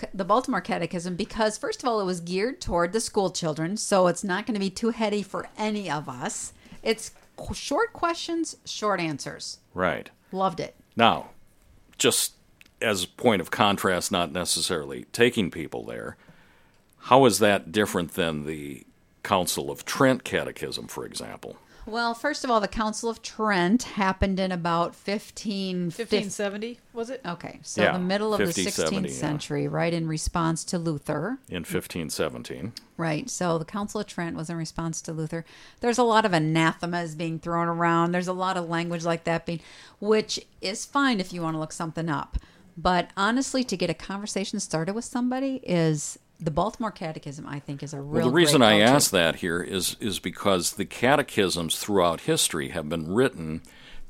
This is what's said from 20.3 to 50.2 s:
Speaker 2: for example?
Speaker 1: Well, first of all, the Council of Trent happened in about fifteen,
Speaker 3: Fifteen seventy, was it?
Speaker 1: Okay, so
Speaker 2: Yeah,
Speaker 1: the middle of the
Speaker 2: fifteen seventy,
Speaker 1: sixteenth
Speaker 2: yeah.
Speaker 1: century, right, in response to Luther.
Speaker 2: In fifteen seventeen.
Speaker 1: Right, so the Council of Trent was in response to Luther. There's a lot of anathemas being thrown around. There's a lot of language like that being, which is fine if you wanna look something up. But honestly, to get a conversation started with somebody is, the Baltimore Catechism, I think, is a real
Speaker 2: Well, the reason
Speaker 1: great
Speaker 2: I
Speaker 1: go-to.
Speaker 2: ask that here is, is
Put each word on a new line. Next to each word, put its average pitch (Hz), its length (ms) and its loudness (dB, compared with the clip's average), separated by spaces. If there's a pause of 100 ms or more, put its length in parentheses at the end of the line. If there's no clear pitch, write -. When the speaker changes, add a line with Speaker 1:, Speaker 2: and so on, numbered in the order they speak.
Speaker 2:
for 62 180 -10
example? - 520 -12 (300)
Speaker 1:
Well, 233 260 -2
first 294 320 -4
of 262 60 0
all, 226 100 4
the 196 80 0
Council 214 400 -2
of 226 140 -6
Trent 202 600 2
happened 190 560 0
in 185 140 0
about 170 420 0
fifteen, 196 960 -4
Speaker 3:
Fifteen 208 380 -2
seventy, 208 520 -6 (120)
was 233 160 -6
it? 262 160 -10
Speaker 1:
Okay, 170 380 -10
so - 180 -4
Speaker 2:
Yeah, 196 120 6
Speaker 1:
the 180 60 0
middle 202 360 0
of 202 60 2
the - 60 4
Speaker 2:
fifteen 170 240 0
seventy, - 200 2 (180)
Speaker 1:
sixteenth 67 60 -6
Speaker 2:
yeah. 127 160 -4
Speaker 1:
century, 143 380 -4
right, 165 260 0
in 165 120 -2
response 160 580 -2
to 185 140 -4
Luther. 160 600 -4 (100)
Speaker 2:
In 87 160 -6
fifteen 87 460 -6
seventeen. 76 640 -4 (240)
Speaker 1:
Right, 156 320 -2
so 170 260 0
the 160 80 -4
Council 208 380 -6
of - 40 -8
Trent 170 300 -6
was 160 140 -8
in 170 60 -6
response 165 460 -6
to 165 120 -8
Luther. 160 320 -6 (340)
There's 240 160 2
a 247 60 4
lot 220 240 6
of 185 80 2
anathemas 160 800 2
being 165 240 -4
thrown 170 300 -2
around. 170 440 4
There's 180 160 0
a 185 60 0
lot 185 240 -2
of 170 100 -4
language 170 380 -2
like 165 180 0
that 170 220 -2
being, 170 140 -4 (380)
which 214 460 0 (160)
is 196 240 -4
fine 269 360 2
if 185 120 -6
you 175 80 -6
wanna 160 180 -2
look 156 140 -6
something 165 380 -4
up. 143 260 -4 (400)
But 175 400 2
honestly, 247 480 2
to 214 140 -4
get 175 100 0
a 165 60 0
conversation 202 640 -6
started 165 340 -2
with 233 120 -6
somebody 262 580 -2
is, 160 540 2 (220)
the 160 120 -2
Baltimore 208 400 -2
Catechism, 156 560 -10
I 143 100 -8
think, 143 240 -10
is 143 100 -10
a 139 80 -8
real 117 220 -2
Speaker 2:
Well, 123 60 6
the 123 40 2
reason 156 280 8
Speaker 1:
great 113 80 10
Speaker 2:
I 107 100 10
Speaker 1:
go-to. 107 140 8
Speaker 2:
ask 139 180 6
that 85 260 4
here 87 240 0
is, 87 380 -2
is 95 220 -4